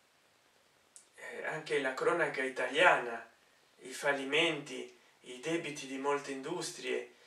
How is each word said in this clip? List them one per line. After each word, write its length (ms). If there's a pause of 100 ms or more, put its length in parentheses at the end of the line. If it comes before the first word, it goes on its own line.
(1160)
eh, 300
anche 340
la 160
cronaca 480
italiana, 840 (520)
i 120
fallimenti, 1080 (220)
i 180
debiti 480
di 100
molte 320
industrie, 840 (120)